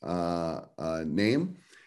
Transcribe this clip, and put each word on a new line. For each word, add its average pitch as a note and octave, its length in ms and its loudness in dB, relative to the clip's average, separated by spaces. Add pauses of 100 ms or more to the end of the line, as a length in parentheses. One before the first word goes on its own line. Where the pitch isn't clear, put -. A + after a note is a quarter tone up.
uh, E2+ 580 -2 (160)
uh, D#2+ 280 -2
name. A2 520 2 (280)